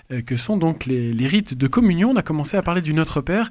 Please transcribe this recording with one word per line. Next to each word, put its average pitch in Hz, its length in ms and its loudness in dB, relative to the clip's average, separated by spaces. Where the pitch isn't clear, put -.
euh, 127 100 -6
que 120 160 -4
sont 214 200 -2
donc 165 280 0
les, 123 280 -2
les 117 160 0
rites 208 260 0
de 131 140 0
communion. 202 420 4
On 262 60 2
a 175 60 2
commencé 151 340 -2
à 185 60 2
parler 175 200 0
du 151 100 -2
Notre 156 280 0
Père. 202 300 0